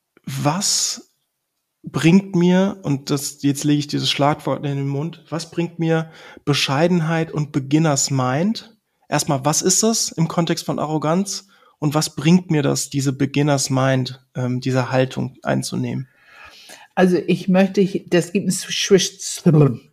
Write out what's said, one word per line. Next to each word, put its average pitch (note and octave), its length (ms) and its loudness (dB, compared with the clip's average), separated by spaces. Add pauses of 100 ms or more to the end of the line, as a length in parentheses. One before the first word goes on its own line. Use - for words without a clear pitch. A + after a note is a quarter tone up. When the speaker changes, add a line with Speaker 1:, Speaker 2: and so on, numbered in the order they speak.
(240)
Speaker 1:
was D3 880 -2 (720)
bringt F3 540 2
mir, F3+ 460 2
und C#3 280 -2
das, - 320 -6
jetzt C#3 220 0
lege D3 140 2
ich C#3+ 80 -2
dieses C3+ 240 -4
Schlagwort C#3+ 540 0
in C#3+ 120 -4
den C#3 120 -4
Mund, C#3+ 420 -6
was D#3 200 -8
bringt E3+ 280 -6
mir D#3+ 320 0 (340)
Bescheidenheit D#3+ 880 0
und D3+ 200 -6
Beginners C#3+ 580 0
Mind? C#3 680 -2 (320)
Erstmal, C#3+ 360 -2
was D3 180 0
ist F3+ 200 2
das A3 300 0
im D#3+ 160 0
Kontext E3 360 -2
von D3+ 140 -4
Arroganz? D#3 720 -2 (300)
Und D3 160 -2
was D#3 200 -2
bringt E3+ 360 2
mir D3+ 120 2
das, C#3 280 -2
diese C#3 220 -2
Beginners C#3 580 0
Mind, C3 540 0 (100)
ähm, B2+ 260 -4
diese B2+ 300 -2
Haltung C3 520 -2
einzunehmen? B2+ 680 -4 (840)
Speaker 2:
Also F#3 220 4
ich E3+ 320 -2
möchte, F#3+ 320 4
ich, F#3 280 0
das E3+ 240 0
gibt G3+ 120 -2
einen F#3 80 -2
Zwisch-, - 640 0 (760)